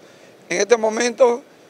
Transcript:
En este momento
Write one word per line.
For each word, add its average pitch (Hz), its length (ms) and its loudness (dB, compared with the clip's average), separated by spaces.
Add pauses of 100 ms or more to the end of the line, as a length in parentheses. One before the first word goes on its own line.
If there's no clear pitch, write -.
(500)
En 175 100 -4
este 208 160 2
momento 240 680 0 (280)